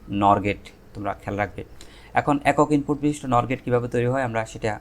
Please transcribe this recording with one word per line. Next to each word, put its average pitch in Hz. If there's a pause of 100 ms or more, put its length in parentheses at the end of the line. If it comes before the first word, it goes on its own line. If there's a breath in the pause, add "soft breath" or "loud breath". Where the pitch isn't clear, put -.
নর 101
গেট, 98 (320)
তোমরা 104
খেয়াল 101
রাখবে। 101 (500 loud breath)
এখন 143
একক 143
ইনপুট 147
বিশিষ্ট 147
নর 120
গেট 123
কীভাবে 123
তৈরি 120
হয় 131
আমরা 113
সেটা 107